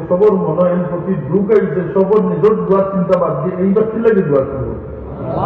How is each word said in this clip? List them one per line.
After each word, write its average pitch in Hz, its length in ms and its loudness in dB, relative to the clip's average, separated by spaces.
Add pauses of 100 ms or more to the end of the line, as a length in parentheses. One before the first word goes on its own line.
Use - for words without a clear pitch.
সবর 196 240 4
মনে 175 380 2
এমন 180 200 0
প্রতি 175 240 -4
দুঃখ 170 360 -2
হইছে, 180 440 0
সবর 190 280 2
নিজের 175 340 2
দোয়ার 190 360 2
চিন্তা 180 260 2
বাদ 151 260 -2
দিয়ে 180 120 -4
এই 190 160 2
ব্যক্তির 220 280 0
লাগে 226 220 2
দোয়া 143 220 2
করবো। - 300 -6 (720)